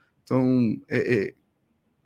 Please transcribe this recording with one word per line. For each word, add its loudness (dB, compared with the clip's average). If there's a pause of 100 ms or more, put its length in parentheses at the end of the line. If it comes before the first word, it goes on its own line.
(260)
Então, 0 (120)
é, 0
é, -2 (720)